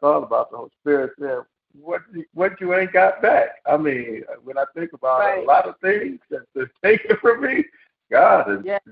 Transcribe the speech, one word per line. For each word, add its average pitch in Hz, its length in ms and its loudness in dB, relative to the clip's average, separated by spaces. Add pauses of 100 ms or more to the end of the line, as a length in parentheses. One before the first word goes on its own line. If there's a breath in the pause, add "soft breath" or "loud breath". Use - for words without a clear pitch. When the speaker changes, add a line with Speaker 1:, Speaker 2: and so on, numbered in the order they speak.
Speaker 1:
thought 147 220 2
about 117 280 -2
the 110 60 -16
Holy 123 140 -16 (100)
Spirit 139 400 -2
said, 135 200 -6 (400)
"What 165 200 -8 (120)
you, 165 120 -14 (100)
what 190 260 -4
you 180 140 -4
ain't 185 180 -2
got 190 300 4
back?" - 440 0
I 143 100 2
mean, 123 480 -4 (180)
when 131 160 -10
I 139 60 -2 (100)
think 165 200 -10
about 131 260 0
it, 202 40 2
Speaker 2:
Right. 196 200 -2
Speaker 1:
a - 20 -2
lot 151 220 4
of - 120 -14
things 202 380 -2 (120)
that 139 100 -8 (140)
they're 131 160 -6 (120)
taken 214 360 2
from 466 240 2
me, 269 220 -2 (460 soft breath)
God 165 380 4
has 98 160 -6
Speaker 2:
Yeah. 202 140 -4 (140)